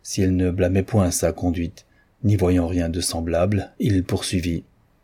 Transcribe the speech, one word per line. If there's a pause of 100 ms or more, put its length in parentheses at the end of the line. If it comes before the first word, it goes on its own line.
si
elle
ne
blâmait
point
sa
conduite. (380)
N'y
voyant
rien
de
semblable,
il
poursuivit. « (400)